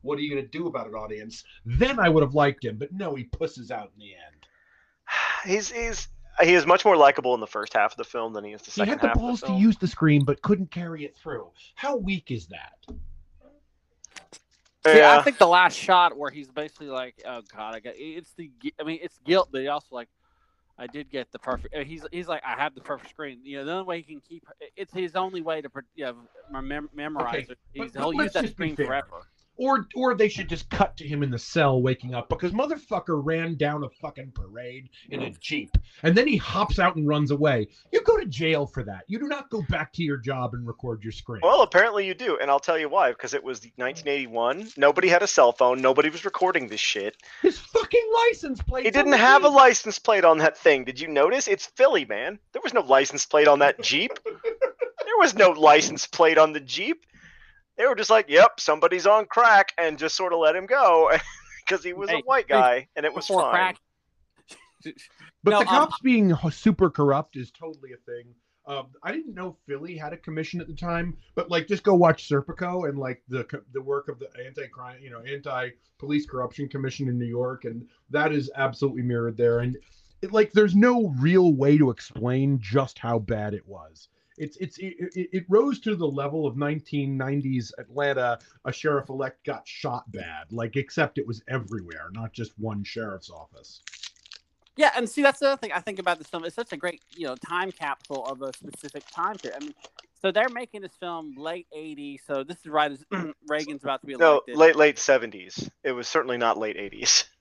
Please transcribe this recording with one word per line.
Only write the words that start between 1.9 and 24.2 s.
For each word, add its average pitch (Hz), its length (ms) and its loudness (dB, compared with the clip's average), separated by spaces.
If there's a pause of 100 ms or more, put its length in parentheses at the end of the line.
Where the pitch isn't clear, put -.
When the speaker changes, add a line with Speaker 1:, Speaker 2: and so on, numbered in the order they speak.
Speaker 1:
I 180 120 4
would 156 120 6
have 135 120 0
liked 143 300 2
him, 110 120 -6
but 143 160 -10
no, 180 220 -8
he 127 100 -10
pusses 127 460 -10
out 104 260 -12
in 104 40 -20
the 98 140 -20
end. - 320 -20 (640)
Speaker 2:
<sighs> - 380 -6
He's, 202 240 -2
he's, 233 380 -8 (340)
he 170 100 6
is 165 140 4
much 180 180 4
more 190 140 6
likable 139 340 6
in 117 80 -2
the 107 60 -10
first 104 260 -12
half 107 200 2
of - 40 -18
the 117 80 -10
film 113 300 -8
than 104 100 -10
he 104 80 -14
is 107 80 -18
the - 100 -20
Speaker 1:
He - 20 -14 (100)
Speaker 2:
second 202 80 0
Speaker 1:
had 294 100 -4
the 285 60 2
Speaker 2:
half 233 100 0
of 233 60 2
the 240 40 -6
Speaker 1:
balls 247 140 -4
to - 60 -12
Speaker 2:
film. 190 160 -2
Speaker 1:
use 220 160 4
the 185 100 -4
scream, 147 380 2
but 143 160 -4
couldn't 190 280 -2
carry 170 360 -12
it - 100 -18
through. 127 340 -14 (260)
How 277 200 -6
weak 196 340 -6
is 107 180 -8
that? 80 280 -20 (2000)
Speaker 3:
See, 311 60 8
I 311 60 10
Speaker 2:
Yeah. 147 240 10
Speaker 3:
think 269 160 0
the 180 100 8
last 175 280 4
shot 180 400 2
where 190 140 -8
he's 143 180 -18
basically 147 400 -12
like, 127 380 -10
"Oh 120 160 -12
God, 107 320 -14
I 110 60 -14
got," 113 160 -16
it's 156 380 -18
the 160 160 -20 (100)
gui-, - 180 -10
I - 60 -10
mean, 160 180 -10
it's - 160 -16
guilt, 180 320 0
but 135 120 -8
he 139 60 -6
also 143 280 -8
like, 120 120 -14 (680)
"I 123 80 -16
did 139 240 -16
get 131 220 -10
the 117 80 -16
perfect," - 340 -8
uh, 147 80 -8
he's, 156 300 -14
he's 175 160 -12
like, 160 160 -6
"I 123 100 -6
have 139 200 -4
the 127 80 -20
perfect - 280 -12
scream." 135 320 -16
You 139 160 -14
know, 139 60 -10
the 156 80 -8
only 190 120 -6
way 180 180 -8
he 151 100 -20
can 143 80 -20